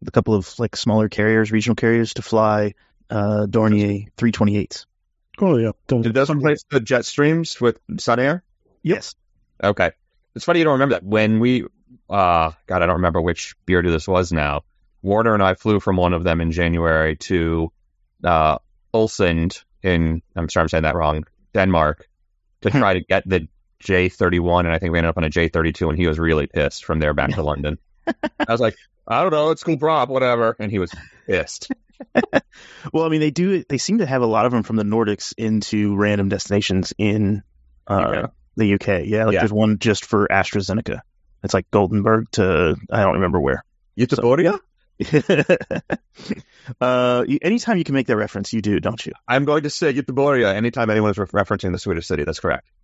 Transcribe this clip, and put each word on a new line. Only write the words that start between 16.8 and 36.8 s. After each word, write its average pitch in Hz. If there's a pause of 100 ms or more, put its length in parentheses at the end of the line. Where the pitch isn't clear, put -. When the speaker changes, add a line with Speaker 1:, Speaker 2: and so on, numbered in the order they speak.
Speaker 3:
to, 82 (520)
uh, 78 (360)
Ulsund 92 (200)
in, 82 (140)
I'm 82
sorry, 90
I'm 80
saying 80
that 73
wrong, 78 (280)
Denmark, 87 (540)
to 107
Speaker 1:
Hmm. 135
Speaker 3:
try 101
to 92
get 95
the 90 (320)
J 90
thirty-one, 87
and 82
I 82
think 82
we 85
ended 82
up 82
on 85
a 78
J 82
thirty-two, 82
and 76
he 87
was 78
really 80
pissed -
from 78
there 76
back 69
to 67
Speaker 1:
<laughs> -
Speaker 3:
London. 73 (280)
I -
was 113
like, 110 (320)
"I 120
don't 180
know, 151
it's 156
cool 165
prop, 147
whatever," 123
and 107
he 107
was 90 (340)
pissed. -
Speaker 1:
<laughs> - (1080)
Well, 160
I 165
mean, 156
they 151
do, 180
they 139
seem 208
to 196
have 131
a 120
lot 110
of 123
'em 117
from 113
the 110
Nordics 104
into 107
random 101
destinations 98